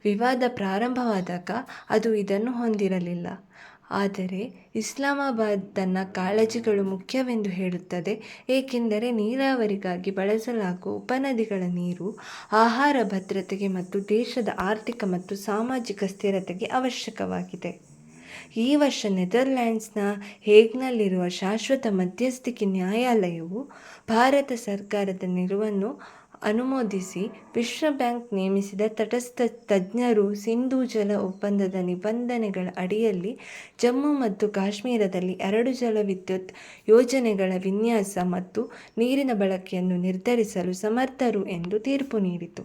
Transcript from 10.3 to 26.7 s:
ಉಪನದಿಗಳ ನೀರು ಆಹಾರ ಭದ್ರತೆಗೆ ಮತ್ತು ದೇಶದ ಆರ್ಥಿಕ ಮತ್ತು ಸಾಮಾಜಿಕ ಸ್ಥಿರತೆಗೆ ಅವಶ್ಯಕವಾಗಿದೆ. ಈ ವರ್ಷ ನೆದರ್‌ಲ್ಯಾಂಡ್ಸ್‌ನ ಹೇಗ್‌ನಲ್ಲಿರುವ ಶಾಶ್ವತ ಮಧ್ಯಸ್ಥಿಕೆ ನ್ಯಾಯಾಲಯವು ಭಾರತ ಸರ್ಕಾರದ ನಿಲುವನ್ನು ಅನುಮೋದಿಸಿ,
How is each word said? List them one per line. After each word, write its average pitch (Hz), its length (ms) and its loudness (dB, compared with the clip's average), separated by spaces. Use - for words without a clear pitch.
ಉಪನದಿಗಳ 220 760 -2
ನೀರು 175 520 -4
ಆಹಾರ 233 520 6
ಭದ್ರತೆಗೆ 196 640 -4
ಮತ್ತು 190 420 -4
ದೇಶದ 220 380 0
ಆರ್ಥಿಕ 220 440 -2
ಮತ್ತು 185 320 -2
ಸಾಮಾಜಿಕ 220 680 -2
ಸ್ಥಿರತೆಗೆ 190 640 -2
ಅವಶ್ಯಕವಾಗಿದೆ. 190 1160 -4
ಈ 254 180 4
ವರ್ಷ 285 340 2
ನೆದರ್‌ಲ್ಯಾಂಡ್ಸ್‌ನ 226 920 0
ಹೇಗ್‌ನಲ್ಲಿರುವ 214 840 6
ಶಾಶ್ವತ 214 640 0
ಮಧ್ಯಸ್ಥಿಕೆ 214 760 0
ನ್ಯಾಯಾಲಯವು 190 1000 0
ಭಾರತ 269 460 4
ಸರ್ಕಾರದ 202 680 -4
ನಿಲುವನ್ನು 196 920 -2
ಅನುಮೋದಿಸಿ, 220 880 -2